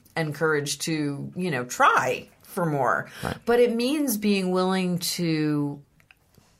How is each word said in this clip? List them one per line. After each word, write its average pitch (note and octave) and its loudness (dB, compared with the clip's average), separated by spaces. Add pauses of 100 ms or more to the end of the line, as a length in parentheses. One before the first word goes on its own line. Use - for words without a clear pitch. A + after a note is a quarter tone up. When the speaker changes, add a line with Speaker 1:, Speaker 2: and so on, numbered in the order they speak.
(160)
Speaker 1:
and D#3 -2
courage D3 0
to, C#3+ -4
you F3+ -2
know, B2+ -2
try - 2 (140)
for - -4
more." B2+ 0 (140)
Speaker 2:
Right. - -4 (100)
Speaker 1:
But A#3+ 4
it A#3 4
means B3+ 0
being G3 0
willing F#3 0 (180)
to D3+ 0 (800)